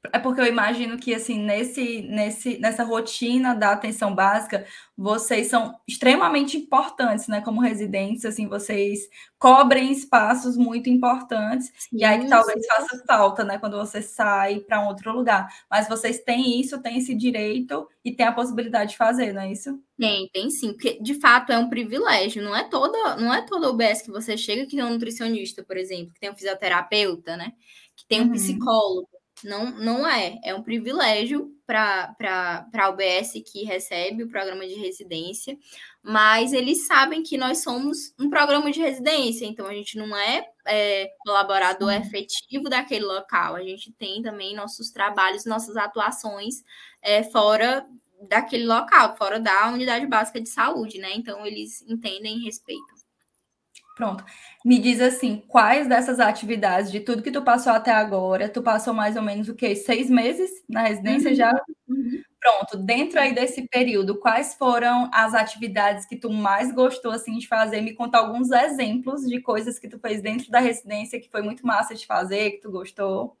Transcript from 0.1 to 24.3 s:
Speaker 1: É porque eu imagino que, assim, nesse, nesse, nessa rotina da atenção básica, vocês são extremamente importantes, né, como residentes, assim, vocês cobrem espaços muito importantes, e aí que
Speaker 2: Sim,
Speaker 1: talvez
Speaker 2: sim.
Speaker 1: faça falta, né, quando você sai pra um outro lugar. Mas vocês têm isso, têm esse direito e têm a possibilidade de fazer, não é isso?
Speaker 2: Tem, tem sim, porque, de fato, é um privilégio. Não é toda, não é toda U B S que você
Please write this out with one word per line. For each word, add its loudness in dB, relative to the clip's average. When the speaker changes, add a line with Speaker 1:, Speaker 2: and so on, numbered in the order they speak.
Speaker 1:
É 2
porque -2
eu 4
imagino 0
que, -6
assim, -4
nesse, -4
nesse, -4
nessa 0
rotina 0
da 4
atenção -2
básica, 2
vocês 0
são 0
extremamente 2
importantes, 0
né, -2
como -2
residentes, -2
assim, -4
vocês -4
cobrem 8
espaços 2
muito 0
importantes, 0
e 0
aí 6
que -2
Speaker 2:
Sim, 0
Speaker 1:
talvez 6
Speaker 2:
sim. -6
Speaker 1:
faça 0
falta, 4
né, -4
quando -6
você -6
sai 0
pra 0
um 0
outro -6
lugar. 2
Mas 2
vocês -4
têm 0
isso, -4
têm -4
esse -2
direito -2
e -4
têm 2
a 2
possibilidade -2
de -16
fazer, 2
não -6
é -6
isso? -10
Speaker 2:
Tem, -2
tem -4
sim, -2
porque, -4
de -2
fato, 6
é 4
um 2
privilégio. -2
Não -6
é -2
toda, -2
não 0
é 0
toda -2
U -2
B 0
S 2
que -16
você -6